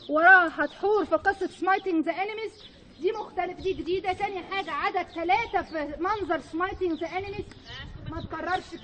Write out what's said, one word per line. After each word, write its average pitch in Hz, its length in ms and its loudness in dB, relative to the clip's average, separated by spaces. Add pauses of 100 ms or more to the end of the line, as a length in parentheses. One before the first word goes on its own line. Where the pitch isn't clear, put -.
وراها 339 400 10
حتحور 370 560 0
في 320 100 2
قصه 381 320 0
smiting 370 580 0
the 320 80 -2
enemies، 427 500 -6 (380)
دي 370 100 2
مختلف، 359 480 -6
دي 359 140 -2
جديده. 349 400 -2
تاني 381 300 -4
حاجه، 381 280 -6
عدد 359 360 -2
ثلاثه 370 540 0
في 294 380 -6
منظر 359 400 -2
smiting 349 600 -4
the 330 80 -4
enemies 392 380 -8 (640)
ما 320 100 -8
تكررش 339 640 -6